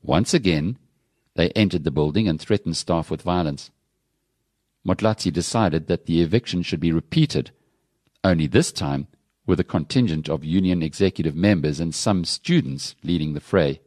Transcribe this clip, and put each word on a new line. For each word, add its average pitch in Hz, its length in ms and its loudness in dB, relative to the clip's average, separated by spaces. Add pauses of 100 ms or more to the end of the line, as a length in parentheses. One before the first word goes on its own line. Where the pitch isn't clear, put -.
Once 87 300 2
again, 95 440 0 (560)
they 85 160 2
entered 90 340 0
the 76 80 -2
building 76 360 0
and 78 120 0
threatened 90 380 -2
staff 82 320 -2
with 80 140 -6
violence. 87 480 -2 (1120)
Motlatsi 95 480 0
decided 85 540 0
that 87 180 -2
the 85 160 2
eviction 90 400 0
should 82 180 -4
be 82 120 0
repeated, 82 580 0 (760)
only 85 220 2
this 117 260 2
time 71 360 -6 (400)
with 82 120 2
a - 40 0
contingent 78 680 -2
of 73 160 -4
union 90 380 0
executive 80 520 -2
members 80 440 2
and 82 160 -2
some 95 280 0
students - 800 -4
leading 78 300 -2
the 73 60 -6
fray. 76 480 0